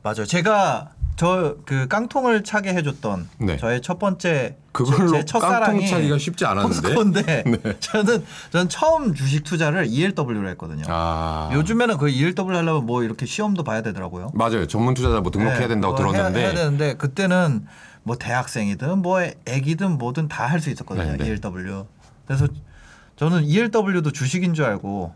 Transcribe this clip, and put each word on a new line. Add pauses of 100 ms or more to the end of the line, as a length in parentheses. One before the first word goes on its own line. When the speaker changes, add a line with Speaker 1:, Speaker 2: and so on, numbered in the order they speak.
Speaker 1:
맞아요.
제가 (280)
저 (100)
그
깡통을
차게
해줬던 (120)
Speaker 2:
네.
Speaker 1:
저의
첫
번째, (160)
Speaker 2:
그걸로
Speaker 1:
제,
제
첫사랑이
Speaker 2:
깡통
차기가
쉽지
않았는데.
Speaker 1:
포스코인데
Speaker 2:
<laughs>
네.
Speaker 1:
저는, (280)
저는
처음
주식
투자를
이엘더블유로
했거든요.
Speaker 2:
아.
Speaker 1:
요즘에는
그
이엘더블유
하려면
뭐
이렇게
시험도
봐야
되더라고요.
Speaker 2:
맞아요.
전문
투자자
뭐
등록해야
Speaker 1:
네,
Speaker 2:
된다고
Speaker 1:
뭐 (140)
Speaker 2:
들었는데.
Speaker 1:
해야,
해야
되는데
그때는 (380)
뭐
대학생이든
뭐 (280)
애기든
뭐든
다
할
수
있었거든요.
Speaker 2:
네,
네.
Speaker 1:
이엘더블유. (420)
그래서 (680)
저는
이엘더블유도
주식인
줄
알고